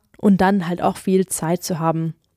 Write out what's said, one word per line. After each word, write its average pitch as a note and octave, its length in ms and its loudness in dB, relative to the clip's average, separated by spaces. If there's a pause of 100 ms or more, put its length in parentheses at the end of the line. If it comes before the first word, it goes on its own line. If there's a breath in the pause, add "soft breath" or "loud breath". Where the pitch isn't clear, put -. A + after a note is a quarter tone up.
(180)
und G3 220 4
dann F#3+ 280 2
halt F3 140 -4
auch F#3+ 140 0
viel F#3+ 300 0
Zeit - 380 -4
zu E3 160 -6
haben, D#3+ 340 -2 (240)